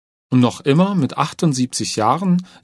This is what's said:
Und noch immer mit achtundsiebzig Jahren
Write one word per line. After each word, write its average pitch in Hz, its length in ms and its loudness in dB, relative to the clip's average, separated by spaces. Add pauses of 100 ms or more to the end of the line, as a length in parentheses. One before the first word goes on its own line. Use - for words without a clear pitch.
(300)
Und 127 100 4
noch 120 220 0
immer 180 320 2
mit 139 240 -2
achtundsiebzig 131 800 -4
Jahren 175 500 0 (180)